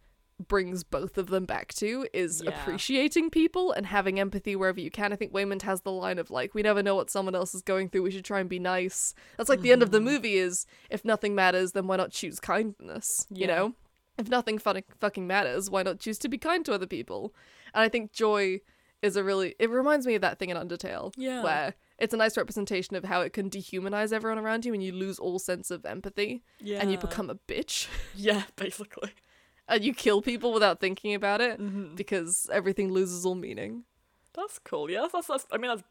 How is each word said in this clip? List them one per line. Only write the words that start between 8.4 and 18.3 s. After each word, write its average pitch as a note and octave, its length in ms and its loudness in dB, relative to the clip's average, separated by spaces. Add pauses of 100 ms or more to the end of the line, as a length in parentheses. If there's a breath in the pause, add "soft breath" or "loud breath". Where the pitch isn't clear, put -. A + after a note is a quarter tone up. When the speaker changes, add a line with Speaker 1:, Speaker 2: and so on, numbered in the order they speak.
Speaker 1:
and F#3 100 -2
be F3+ 80 -2
nice." F#3 560 0 (220 loud breath)
That's, A#3 120 0
like, C4 120 6
the A#3+ 100 6
end B3 140 12
of F#3+ 80 6
the A3 60 8
Speaker 2:
Mm-hmm. A3 80 6
Speaker 1:
movie A#3 320 2
is, F3+ 280 0 (240 loud breath)
if - 140 -4
nothing G#3 320 2
matters, F#3 340 4
then F#3+ 160 -2
why F#3 100 2
not F#3 140 0
choose - 300 -8
kindness, - 920 -2
you F#3+ 120 -6
Speaker 2:
Yeah. F#3+ 140 2
Speaker 1:
know? A#3+ 180 2 (440)
If A3 100 -6
nothing A#3+ 300 2
fun-, F#3+ 240 -2 (160)
fucking G3+ 260 -2
matters, F#3 460 0
why F#3+ 140 0
not F#3 160 -2
choose A3 180 -6
to C#4+ 100 -4
be B3 80 -2
kind E4 300 0
to B3+ 80 0
other F#3 140 -2
people? B2 440 -8 (400 loud breath)
And A3 120 4
I A3 40 4
think A3 220 -2
Joy G3+ 500 2 (420 soft breath)